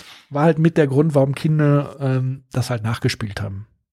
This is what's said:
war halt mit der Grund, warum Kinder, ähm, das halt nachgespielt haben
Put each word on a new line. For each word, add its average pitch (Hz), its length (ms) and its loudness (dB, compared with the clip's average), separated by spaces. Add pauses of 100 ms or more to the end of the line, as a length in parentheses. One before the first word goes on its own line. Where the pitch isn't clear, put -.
(300)
war 143 140 -2
halt 160 160 4
mit 165 180 2
der 156 100 4
Grund, 143 280 2
warum 139 180 2
Kinder, 147 680 0
ähm, 131 520 -4
das 123 180 -4
halt 117 140 -6
nachgespielt 113 580 -4
haben 101 240 -10 (280)